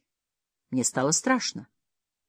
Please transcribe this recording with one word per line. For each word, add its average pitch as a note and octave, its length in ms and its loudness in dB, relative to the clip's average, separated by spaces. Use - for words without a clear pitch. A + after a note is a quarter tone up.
Мне B2+ 140 0
стало C3 260 0
страшно. - 580 0